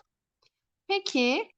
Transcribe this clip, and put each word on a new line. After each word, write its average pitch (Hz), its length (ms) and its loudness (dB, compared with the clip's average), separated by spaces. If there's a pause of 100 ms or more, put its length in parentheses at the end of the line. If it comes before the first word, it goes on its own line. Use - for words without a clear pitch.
(880)
Peki, 370 720 0